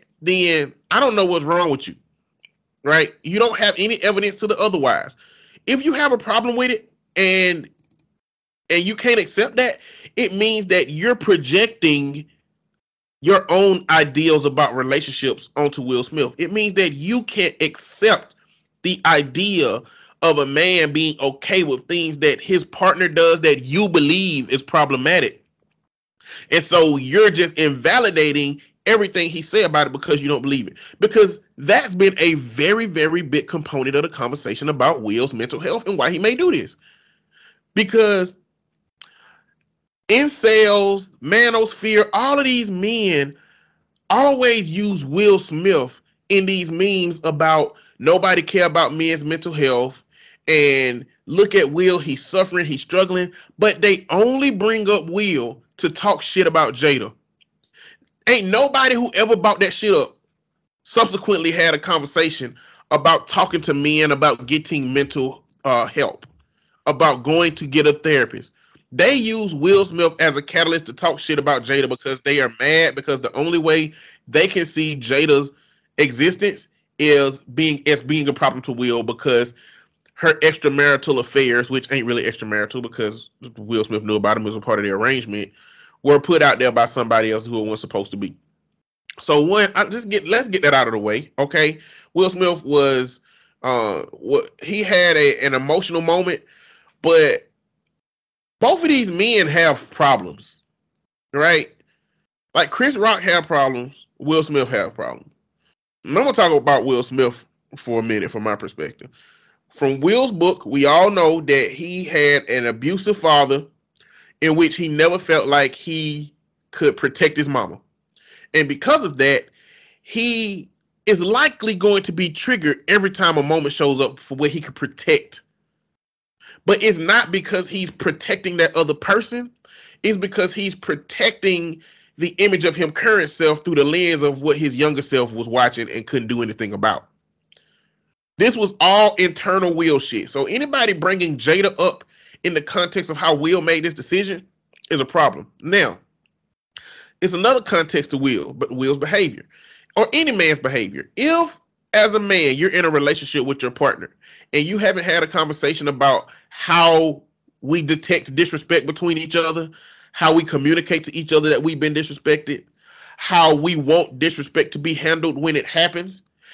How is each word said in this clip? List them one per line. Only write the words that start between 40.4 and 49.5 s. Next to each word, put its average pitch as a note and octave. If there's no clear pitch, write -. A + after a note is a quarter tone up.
manosphere, A3
all C4+
of C#4
these A#3+
men F#3
always B3
use F#3
Will F#3+
Smith D#3+
in G3
these F#3
memes F3
about D#3
nobody F3+
care F3
about D#3
men's D#3+
mental D#3+